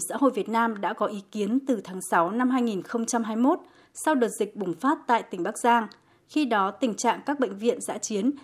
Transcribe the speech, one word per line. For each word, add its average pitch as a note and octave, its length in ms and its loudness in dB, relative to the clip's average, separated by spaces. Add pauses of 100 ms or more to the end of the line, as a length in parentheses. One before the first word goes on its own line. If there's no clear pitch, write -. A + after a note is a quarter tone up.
xã - 80 -4
hội C4+ 140 6
Việt G3+ 180 -4
Nam A3+ 320 0
đã F#3+ 120 -2
có G#3+ 120 0
ý G#3 260 -6
kiến G#3+ 360 0
từ A3+ 160 0
tháng F#3 180 -10 (100)
sáu F3 200 4
năm B3 180 0
hai B3+ 120 2
nghìn G#3+ 200 0
không A3+ 240 -4
trăm A3+ 180 -2
hai A3 120 -6
mươi A#3 80 2
mốt, D4+ 160 4 (340)
sau D#4 220 0
đợt A#3+ 140 2 (100)
dịch G3+ 160 -2
bùng F3+ 180 -4
phát F#3+ 240 0 (100)
tại A3+ 160 2
tỉnh F3+ 200 -8
Bắc G#3 140 -4
Giang. A#3 300 4 (400)
Khi D4+ 180 0
đó, G#3 260 2
tình A3 220 -2
trạng G3 320 0
các C#4+ 140 -2
bệnh G3+ 180 0
viện A3 240 0
dã - 160 -8
chiến A3+ 340 0 (120)